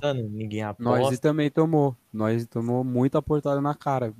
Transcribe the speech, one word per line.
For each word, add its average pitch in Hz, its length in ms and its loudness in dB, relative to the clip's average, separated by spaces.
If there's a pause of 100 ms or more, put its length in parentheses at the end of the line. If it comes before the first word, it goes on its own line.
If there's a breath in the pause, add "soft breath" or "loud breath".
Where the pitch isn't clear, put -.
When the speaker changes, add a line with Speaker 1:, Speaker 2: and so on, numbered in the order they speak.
Speaker 1:
começando, 131 280 -4
ninguém 107 340 -6 (140)
Speaker 2:
Nós 120 260 0
Speaker 1:
aposta. 131 160 2
Speaker 2:
também 151 300 0
tomou. 147 480 2 (160)
Nós 110 340 0
tomou 120 360 -2
muita 131 400 0
portada 143 380 0
na 143 160 -2
cara, 127 440 -2